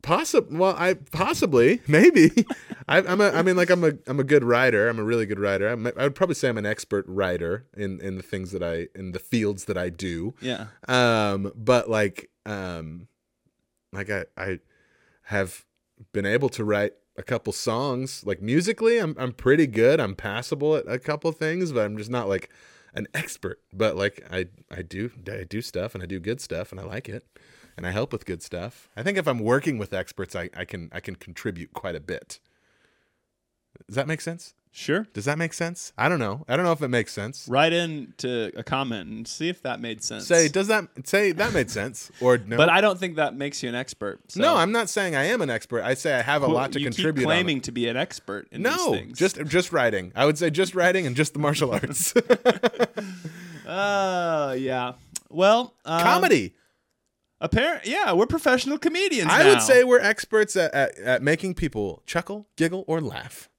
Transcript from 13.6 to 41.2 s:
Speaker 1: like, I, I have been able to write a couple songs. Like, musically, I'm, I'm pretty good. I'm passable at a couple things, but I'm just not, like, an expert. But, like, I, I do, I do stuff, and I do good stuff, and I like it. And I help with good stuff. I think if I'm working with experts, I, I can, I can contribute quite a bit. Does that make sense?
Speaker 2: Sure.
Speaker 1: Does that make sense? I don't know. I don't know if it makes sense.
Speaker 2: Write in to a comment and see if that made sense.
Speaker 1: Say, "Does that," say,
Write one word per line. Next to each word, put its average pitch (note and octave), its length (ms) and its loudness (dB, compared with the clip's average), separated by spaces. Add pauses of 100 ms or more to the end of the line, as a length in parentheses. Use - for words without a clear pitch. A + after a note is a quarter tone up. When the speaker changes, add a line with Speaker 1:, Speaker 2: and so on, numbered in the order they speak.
Speaker 1:
like, G2 180 -10
I, G2 140 -2 (120)
I F#2 220 -6 (640)
have G2 420 -4 (480)
been G2 140 -2
able B2 240 2
to A2+ 140 -6
write G#2 280 0 (240)
a - 60 -12
couple A2 320 -4
songs. C3 720 -4
Like, G2 160 -4
musically, G#3 560 2
I'm, D#3+ 200 -2
I'm B2+ 140 -4
pretty D3+ 340 4
good. B2 340 4
I'm G2 140 -2
passable C#3 640 -2
at - 100 -4
a B2 120 -6
couple D3+ 340 -4
things, D#3+ 400 -4
but A#2+ 140 0
I'm G#2+ 100 -6
just G#2+ 140 -10
not, A#2+ 180 -4
like, G2 220 -4 (440)
an G#2 200 -8
expert. - 440 -8 (140)
But, G2 240 0
like, G2+ 340 -4
I, F2+ 180 -4 (220)
I F2 120 -12
do, F#2+ 280 -8 (220)
I G2+ 120 -10
do G#2 180 -8
stuff, F#2 320 -8
and F2+ 80 -10
I F2+ 40 -10
do F#2 140 -8
good A2 220 -6
stuff, F2+ 300 -8
and F#2+ 80 -14
I - 40 -14
like A2+ 240 -12
it. G#2 160 -14 (520)
And F2 120 -12
I - 20 -4
help G#2+ 220 -4
with A2+ 120 -8
good F2 160 -8
stuff. - 560 -12
I G#2+ 60 -10
think F#3+ 160 -2
if D#3+ 80 -2
I'm B2 140 0
working B2+ 380 0
with G2 140 -6
experts, F#2 440 -8
I, F2 200 -8
I F#2 80 -10
can, E2+ 280 -12
I F2+ 80 -10
can F#2+ 160 -12
contribute F2 560 -10
quite F2 240 -8
a D2+ 40 -10
bit. - 380 -12 (1500)
Does G#2+ 80 -8
that C3+ 100 -2
make D#3 140 -4
sense? - 340 -12 (160)
Speaker 2:
Sure. G3 420 -4
Speaker 1:
Does G#2 120 -10
that D3 140 -2
make E3 140 -4
sense? - 460 -8
I B2+ 100 2
don't E3+ 120 0
know. A2+ 280 -4
I B2 80 -2
don't F3+ 80 0
know E3+ 60 2
if D3+ 120 0
it C3+ 60 -4
makes A#2+ 240 0
sense. G#2+ 360 -10
Speaker 2:
Write D3 240 2
in D#3+ 460 -4
to A#2+ 380 -4
a A2+ 60 -12
comment A#2 460 -6
and A2 180 -12
see D#3+ 220 -6
if F3 140 -8
that B2 180 -6
made A2+ 240 -10
sense. G#2+ 240 -10
Speaker 1:
Say, E3 180 6
"Does F#3+ 220 0
that," G#3 180 0 (180)
say, G3+ 280 2